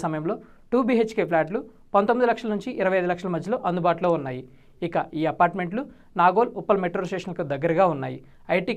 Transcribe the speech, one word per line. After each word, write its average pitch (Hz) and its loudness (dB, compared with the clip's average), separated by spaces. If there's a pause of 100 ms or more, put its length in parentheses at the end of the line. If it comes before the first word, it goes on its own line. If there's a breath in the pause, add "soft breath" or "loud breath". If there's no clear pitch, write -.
సమయంలో 160 -2 (340 loud breath)
టూ 247 4
బీహెచ్కే 220 2
ఫ్లాట్లు 165 0 (340 soft breath)
పంతొమ్మిది 233 4
లక్షల 226 -4
నుంచి 196 -6 (120)
ఇరవై 190 2
ఐదు 180 0
లక్షల 180 -6
మధ్యలో 185 -4 (120)
అందుబాటులో 175 2
ఉన్నాయి. 131 -8 (440 soft breath)
ఇక 165 -4 (220)
ఈ 156 -2
అపార్ట్మెంట్లు 180 0 (380 loud breath)
నాగోల్, 185 4 (100)
ఉప్పల్ 196 2
మెట్రో 180 -2
స్టేషన్లకు 180 -6
దగ్గరగా 160 2
ఉన్నాయి. 131 -6 (380 soft breath)
ఐటీ 190 0